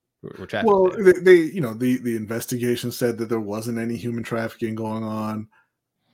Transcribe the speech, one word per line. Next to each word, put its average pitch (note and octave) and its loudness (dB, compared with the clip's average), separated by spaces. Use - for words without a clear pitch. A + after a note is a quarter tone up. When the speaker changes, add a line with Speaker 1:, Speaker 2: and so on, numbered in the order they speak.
Speaker 1:
Were, - -14
were F#2+ -12
trafficked - -2
Speaker 2:
Well, F#3+ 4
Speaker 1:
there. F#3 6
Speaker 2:
they, F3 -4
they, F3+ 10
you E3 0
know, A2+ -2
the, B2+ 0
the A#2+ -4
investigation A#2 -4
said A#2+ -2
that A2+ -6
there A2+ -2
wasn't A2 -6
any A#2 -4
human A#2 -6
trafficking A2+ -6
going A2 -6
on. A2 -6